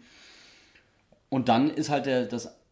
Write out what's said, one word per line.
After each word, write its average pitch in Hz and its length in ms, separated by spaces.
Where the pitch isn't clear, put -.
Und - 200
dann 127 220
ist - 180
halt 139 160
der, 127 200
das 117 300